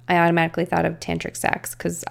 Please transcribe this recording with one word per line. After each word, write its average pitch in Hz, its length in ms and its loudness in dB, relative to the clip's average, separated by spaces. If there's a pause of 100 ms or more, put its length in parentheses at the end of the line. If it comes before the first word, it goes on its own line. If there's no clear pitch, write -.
I 180 100 4
automatically 170 480 4
thought 170 200 0
of 165 140 -4
tantric - 380 -6
sex - 360 -2
'cause 170 380 -6